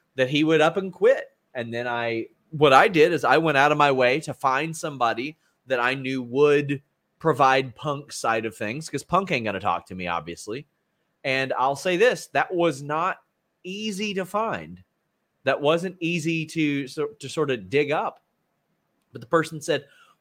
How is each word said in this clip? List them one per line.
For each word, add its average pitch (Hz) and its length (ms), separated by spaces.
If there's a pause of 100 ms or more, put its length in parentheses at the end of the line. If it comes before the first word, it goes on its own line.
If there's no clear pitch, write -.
(180)
that 131 120
he 147 140
would 160 180
up 165 160
and 190 160
quit." 233 340 (280)
And 117 180
then 120 140
I, 117 400 (240)
what 147 220
I 165 160
did 170 240
is 143 100
I 135 160
went 160 180
out 139 140
of 151 80
my 143 140
way 127 280
to 147 140
find 143 420
somebody 131 600 (320)
that 131 100
I 123 160
knew 131 300
would 143 580 (360)
provide 135 560
Punk's 147 420
side 113 280
of 110 100
things, 120 360
'cause 139 120
Punk 185 300
ain't 120 140
gonna 98 120
talk 87 280
to 98 80
me, 92 120
obviously. 85 600 (580)
And 135 340
I'll 135 160
say 180 220
this, 208 320
that 151 260
was 165 280
not 156 340 (480)
easy 202 500
to 185 120
find. 92 580 (600)
That 135 160
wasn't 170 380
easy 165 480
to, 147 400
so, 147 220 (100)
to 135 100
sort 147 220
of 104 200
dig 139 200
up. 175 320 (920)
But 120 100
the - 40
person 160 360
said, 147 240 (340)